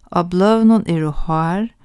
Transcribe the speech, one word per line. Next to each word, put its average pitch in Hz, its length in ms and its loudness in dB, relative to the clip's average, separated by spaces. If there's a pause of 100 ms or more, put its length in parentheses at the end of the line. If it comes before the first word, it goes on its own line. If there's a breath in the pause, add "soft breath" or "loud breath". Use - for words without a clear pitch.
(100)
Á 175 140 -4
bløðunum 220 640 2
eru 156 240 -2
hár, 165 600 -2 (120)